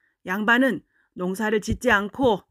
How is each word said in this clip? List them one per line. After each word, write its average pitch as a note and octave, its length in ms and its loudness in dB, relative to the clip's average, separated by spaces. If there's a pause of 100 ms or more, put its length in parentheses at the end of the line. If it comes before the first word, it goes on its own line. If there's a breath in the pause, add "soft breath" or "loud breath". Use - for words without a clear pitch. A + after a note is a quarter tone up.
(260)
양반은 G#3+ 560 0 (320)
농사를 G#3 460 -2
짓지 A3+ 300 -2
않고 G#3 600 2